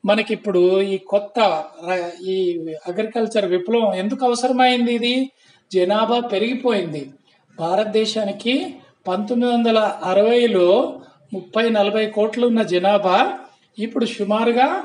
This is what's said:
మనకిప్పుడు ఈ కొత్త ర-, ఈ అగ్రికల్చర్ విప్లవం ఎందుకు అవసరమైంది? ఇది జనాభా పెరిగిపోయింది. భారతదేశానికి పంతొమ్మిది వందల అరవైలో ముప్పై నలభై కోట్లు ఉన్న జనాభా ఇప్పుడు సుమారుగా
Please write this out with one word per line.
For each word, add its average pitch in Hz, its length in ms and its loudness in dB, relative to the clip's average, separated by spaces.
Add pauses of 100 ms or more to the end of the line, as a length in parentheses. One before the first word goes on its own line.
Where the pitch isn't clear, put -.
మనకిప్పుడు 196 760 2
ఈ 196 160 -2
కొత్త 202 640 0 (260)
ర-, 175 200 -4 (120)
ఈ 185 380 -2 (280)
అగ్రికల్చర్ 214 580 -2
విప్లవం 196 480 0
ఎందుకు 247 320 -2
అవసరమైంది? 247 680 2
ఇది 247 360 -2 (420)
జనాభా 214 480 2
పెరిగిపోయింది. 202 920 -2 (480)
భారతదేశానికి 214 1160 -2 (340)
పంతొమ్మిది 233 440 -2
వందల 226 260 2 (260)
అరవైలో 208 960 2 (320)
ముప్పై 226 380 -2
నలభై 214 360 2
కోట్లు 214 400 0
ఉన్న 226 160 2
జనాభా 190 680 2 (460)
ఇప్పుడు 226 260 -2
సుమారుగా 226 800 0